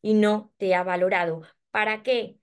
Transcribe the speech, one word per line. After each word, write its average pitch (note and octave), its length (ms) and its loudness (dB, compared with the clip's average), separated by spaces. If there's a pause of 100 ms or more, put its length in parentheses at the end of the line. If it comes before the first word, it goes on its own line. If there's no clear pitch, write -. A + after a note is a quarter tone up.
y G#3+ 120 0
no G#3 420 2
te F#3 200 0
ha F3+ 80 0
valorado. F3+ 580 -2 (300)
¿Para G#3+ 320 -2
qué? A#3 400 -4